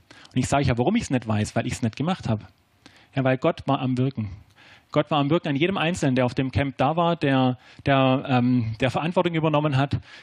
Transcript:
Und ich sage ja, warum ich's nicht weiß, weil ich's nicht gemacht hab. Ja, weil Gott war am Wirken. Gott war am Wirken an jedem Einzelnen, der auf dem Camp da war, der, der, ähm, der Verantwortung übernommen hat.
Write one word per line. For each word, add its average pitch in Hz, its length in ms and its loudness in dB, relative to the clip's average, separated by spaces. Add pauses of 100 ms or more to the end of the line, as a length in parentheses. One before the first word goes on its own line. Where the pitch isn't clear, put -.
(340)
Und 127 60 0
ich 120 80 -2
sage 143 180 2
ja, 127 120 2
warum 151 180 0
ich's - 140 -2
nicht 123 180 -2
weiß, 104 280 -2
weil 120 120 -2
ich's - 140 -6
nicht 113 140 -2
gemacht 175 340 -4
hab. 104 180 -4 (680)
Ja, 131 100 -2
weil 131 140 2
Gott - 300 -2
war 139 140 0
am 131 160 -2
Wirken. 123 320 -2 (640)
Gott 151 200 0
war 151 80 0
am 139 100 0
Wirken 165 200 0
an 139 60 -2
jedem 175 220 0
Einzelnen, 156 380 0
der 127 100 4
auf 123 100 -4
dem 135 160 -2
Camp 139 260 -2
da 143 180 2
war, 170 200 2
der, 131 420 2 (280)
der, 135 420 4
ähm, 123 520 0
der 127 120 0
Verantwortung 170 440 -2
übernommen 151 400 0
hat. 139 240 0 (240)